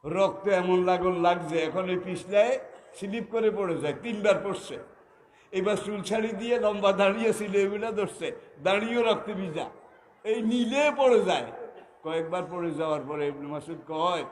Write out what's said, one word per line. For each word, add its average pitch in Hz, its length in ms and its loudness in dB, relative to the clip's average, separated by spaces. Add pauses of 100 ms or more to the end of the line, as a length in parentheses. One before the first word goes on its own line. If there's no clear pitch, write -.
রক্ত 185 420 0
এমন 185 360 4
লাগন 180 380 2
লাগছে, 170 360 2
এখন 170 320 -2
ওই 180 100 0
পিছলায় 196 600 0 (340)
স্লিপ 208 380 -6
করে 220 200 2
পড়ে 190 260 -2
যায়, 143 160 -2 (100)
তিনবার 208 400 2
পড়ছে। 185 360 -8 (720)
এবার 190 240 0
চুল 202 260 -4
ছাড়ি 220 260 -2
দিয়ে 233 320 0
লম্বা 202 320 4
দাঁড়িয়ে 202 420 2
ছিল, 208 220 -4
এগুলা 202 360 0
ধরছে, 196 400 -4 (320)
দাঁড়িয়েও 220 400 2
রক্তে 208 300 0
ভিজা, 165 360 -6 (540)
এই 226 180 0
নীলে 247 560 2
পড়ে 254 240 6
যায়। 160 240 0 (580)
কয়েকবার 165 480 -4
পড়ে 170 200 -4
যাওয়ার 151 360 -2
পরে 147 200 -2
ইবনে 143 200 -6
মাসউদ 151 300 -8 (100)
কয় 160 440 0